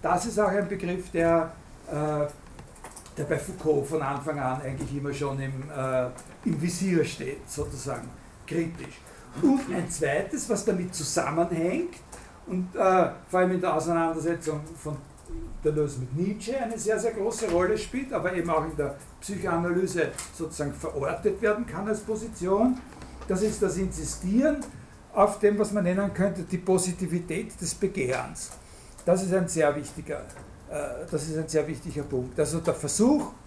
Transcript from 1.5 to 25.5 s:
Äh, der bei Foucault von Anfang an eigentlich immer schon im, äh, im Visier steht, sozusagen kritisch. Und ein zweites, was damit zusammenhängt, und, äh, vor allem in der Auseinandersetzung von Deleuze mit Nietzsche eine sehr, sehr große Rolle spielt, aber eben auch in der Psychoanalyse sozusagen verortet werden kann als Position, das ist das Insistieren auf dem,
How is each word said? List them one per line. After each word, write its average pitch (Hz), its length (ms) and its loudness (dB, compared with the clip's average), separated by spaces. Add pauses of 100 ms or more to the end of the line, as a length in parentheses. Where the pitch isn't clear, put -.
Äh, 147 380 0 (880)
der 147 80 -2
bei 151 140 0
Foucault 147 480 0
von 156 160 -2
Anfang 143 380 -2
an 127 220 -2
eigentlich 135 340 -6
immer 143 160 -4
schon 139 260 -2
im, 135 140 -4 (180)
äh, 131 360 0 (380)
im 156 160 2
Visier 175 440 2
steht, - 440 -8
sozusagen 131 600 -6 (380)
kritisch. - 540 -4 (400)
Und 262 200 6 (140)
ein 180 140 -2
zweites, - 600 -2
was 226 160 0
damit 180 300 0
zusammenhängt, 170 1000 0 (520)
und, 185 280 -4
äh, 185 340 6 (200)
vor 185 120 2
allem 185 120 4
in 180 80 0
der 170 140 0
Auseinandersetzung 160 840 0 (160)
von 147 200 -6 (680)
Deleuze 147 360 2
mit 127 160 -4
Nietzsche 208 440 -2
eine 226 160 -2
sehr, 208 220 0
sehr 226 140 0
große 220 380 -2
Rolle 180 280 4
spielt, 262 340 -4
aber 185 220 0
eben 170 160 0
auch 156 140 2
in 156 120 -6
der 143 200 0 (240)
Psychoanalyse 175 880 0 (260)
sozusagen 156 400 -4
verortet 165 680 -2
werden 233 240 2
kann 190 220 -6
als 214 140 0
Position, 220 760 2 (500)
das 185 140 2
ist 214 200 2
das 185 140 2
Insistieren 190 800 2 (580)
auf 202 240 6
dem, 208 200 6